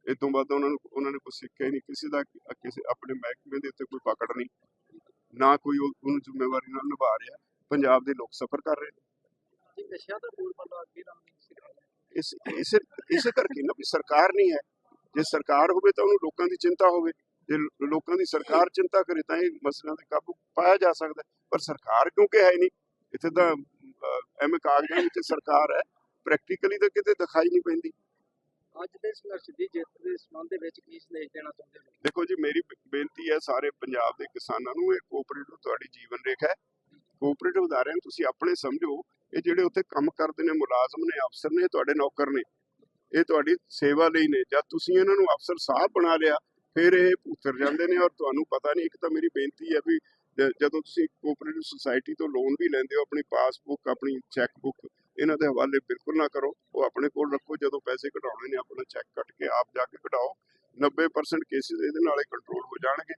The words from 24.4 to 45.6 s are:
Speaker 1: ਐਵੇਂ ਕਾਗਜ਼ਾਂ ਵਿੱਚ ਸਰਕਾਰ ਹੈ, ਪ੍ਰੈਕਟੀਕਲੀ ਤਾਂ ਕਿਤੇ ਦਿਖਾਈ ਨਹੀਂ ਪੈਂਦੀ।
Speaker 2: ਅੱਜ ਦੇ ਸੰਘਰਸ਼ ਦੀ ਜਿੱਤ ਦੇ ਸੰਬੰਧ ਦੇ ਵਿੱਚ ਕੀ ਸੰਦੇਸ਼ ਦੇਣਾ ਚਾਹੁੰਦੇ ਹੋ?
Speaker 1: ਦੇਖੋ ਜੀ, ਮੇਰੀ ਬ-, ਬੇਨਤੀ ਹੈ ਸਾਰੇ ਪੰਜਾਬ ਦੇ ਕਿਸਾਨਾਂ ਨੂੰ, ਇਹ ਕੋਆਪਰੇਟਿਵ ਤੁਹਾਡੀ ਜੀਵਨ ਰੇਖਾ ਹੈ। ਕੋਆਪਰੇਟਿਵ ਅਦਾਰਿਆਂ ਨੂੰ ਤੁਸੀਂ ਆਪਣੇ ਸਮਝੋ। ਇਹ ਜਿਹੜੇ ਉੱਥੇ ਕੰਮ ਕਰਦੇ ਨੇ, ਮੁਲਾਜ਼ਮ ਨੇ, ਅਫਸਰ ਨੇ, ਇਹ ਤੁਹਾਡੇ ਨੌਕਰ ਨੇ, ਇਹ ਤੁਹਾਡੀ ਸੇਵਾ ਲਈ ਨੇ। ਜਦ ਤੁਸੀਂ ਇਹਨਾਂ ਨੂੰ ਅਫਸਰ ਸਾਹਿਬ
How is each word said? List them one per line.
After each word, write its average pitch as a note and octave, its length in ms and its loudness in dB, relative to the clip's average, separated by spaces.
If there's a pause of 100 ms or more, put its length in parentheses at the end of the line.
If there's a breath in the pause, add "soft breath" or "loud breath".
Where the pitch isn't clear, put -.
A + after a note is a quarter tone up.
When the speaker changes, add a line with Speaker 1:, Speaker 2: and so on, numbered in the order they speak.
Speaker 1:
ਐਵੇਂ D#3+ 200 0
ਕਾਗਜ਼ਾਂ D3+ 340 2
ਵਿੱਚ F3 220 0
ਸਰਕਾਰ D3+ 560 2
ਹੈ, C#3+ 60 0 (420)
ਪ੍ਰੈਕਟੀਕਲੀ F#3+ 540 0
ਤਾਂ G3+ 120 4
ਕਿਤੇ G#3 220 0
ਦਿਖਾਈ E3+ 380 2
ਨਹੀਂ F3+ 120 4
ਪੈਂਦੀ। E4 280 -4 (920)
Speaker 2:
ਅੱਜ F#4 120 -12
ਦੇ G#4+ 200 -6
ਸੰਘਰਸ਼ F#4+ 420 -14
ਦੀ F#4 160 -4
ਜਿੱਤ E4 300 -8
ਦੇ F4+ 140 -6
ਸੰਬੰਧ E4 320 -16
ਦੇ F#4+ 80 -6
ਵਿੱਚ E4 220 -12
ਕੀ - 200 -20
ਸੰਦੇਸ਼ D#3 280 -14
ਦੇਣਾ D3+ 220 -16
ਚਾਹੁੰਦੇ - 300 -20
ਹੋ? - 120 -20 (120)
Speaker 1:
ਦੇਖੋ D#3 220 -8
ਜੀ, F#3 140 -6
ਮੇਰੀ D3+ 200 -4
ਬ-, - 320 -14
ਬੇਨਤੀ D3 400 -8
ਹੈ D3+ 80 -2
ਸਾਰੇ C#3 300 -4
ਪੰਜਾਬ B2 500 -4
ਦੇ C#3 60 -10
ਕਿਸਾਨਾਂ - 520 -10
ਨੂੰ, F#4 160 0
ਇਹ F#4 60 -2 (100)
ਕੋਆਪਰੇਟਿਵ C#4 460 -12
ਤੁਹਾਡੀ A#2+ 380 -8
ਜੀਵਨ A#2+ 240 -14 (100)
ਰੇਖਾ C3 200 -2
ਹੈ। F3 60 0 (640)
ਕੋਆਪਰੇਟਿਵ F3 460 0
ਅਦਾਰਿਆਂ C#3+ 280 -2
ਨੂੰ - 100 -4
ਤੁਸੀਂ - 220 -6
ਆਪਣੇ - 300 0
ਸਮਝੋ। D#4 460 -4 (320)
ਇਹ D#3+ 80 -2
ਜਿਹੜੇ E3+ 220 2
ਉੱਥੇ F3 180 0
ਕੰਮ D3 280 -2
ਕਰਦੇ D#3 340 -4
ਨੇ, E3 100 2
ਮੁਲਾਜ਼ਮ C3 500 0
ਨੇ, E3 140 -2
ਅਫਸਰ - 340 -4
ਨੇ, F3 120 2
ਇਹ F#3 80 2
ਤੁਹਾਡੇ C#3+ 220 0
ਨੌਕਰ C#3+ 360 0
ਨੇ, C3+ 120 -2 (800)
ਇਹ E3+ 40 4
ਤੁਹਾਡੀ D#3 320 2 (140)
ਸੇਵਾ D3 380 4
ਲਈ D#3+ 200 4
ਨੇ। C#3 140 2
ਜਦ C3+ 280 0
ਤੁਸੀਂ F3 260 -2
ਇਹਨਾਂ F#3+ 200 4
ਨੂੰ G3 100 6
ਅਫਸਰ D#3+ 320 0
ਸਾਹਿਬ C#3+ 340 0